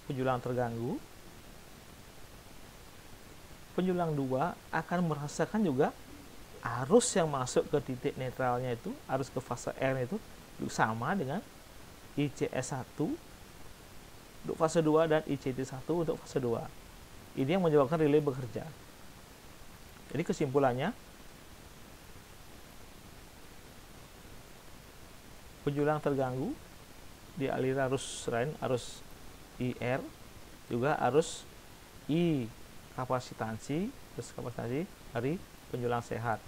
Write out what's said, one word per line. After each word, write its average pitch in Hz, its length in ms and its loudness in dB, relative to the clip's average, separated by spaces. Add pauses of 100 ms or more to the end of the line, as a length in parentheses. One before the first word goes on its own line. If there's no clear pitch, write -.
penyulang 127 400 2
terganggu, 123 560 0 (2750)
penyulang 180 400 4
dua 139 400 2 (160)
akan 175 400 2
merasakan 151 560 2
juga 160 320 6 (640)
arus 127 560 6
yang 165 160 6
masuk 135 400 4
ke 151 60 4 (100)
titik 131 320 0
netralnya 123 560 2
itu, 180 160 -6 (160)
arus 135 240 0
ke - 80 -2
fase - 400 -4
R 135 240 4
itu 196 160 -2 (480)
sama 120 480 4
dengan 156 240 0 (800)
I 147 160 6
C - 160 2
S 131 240 0
satu 151 400 0 (1300)
untuk - 160 -2
fase 165 240 6
dua 156 240 8
dan 156 160 6
I 139 160 0
C 131 160 -2
T 131 80 -2
satu 156 400 0
untuk - 160 0
fase - 180 -8
dua. 123 300 2 (640)
Ini 135 240 2
yang 190 80 4
menyebabkan 147 320 8
relay 156 240 8
bekerja. 131 480 0 (1400)
Jadi 156 160 0
kesimpulannya, 139 640 4 (4000)
penjulang 147 400 4
terganggu 135 480 2 (880)
di 135 80 2
aliran 131 400 2
arus - 400 -2
lain, 120 320 2
arus 123 400 0 (640)
I 123 160 2
R, 123 240 2 (640)
juga 123 400 4
arus 143 400 4 (640)
I 151 400 4 (480)
kapasitansi, 127 880 0 (320)
arus - 160 -8
kapasitansi 127 480 -2 (320)
dari 139 240 2 (320)
penjulang 120 320 2
sehat. 113 440 0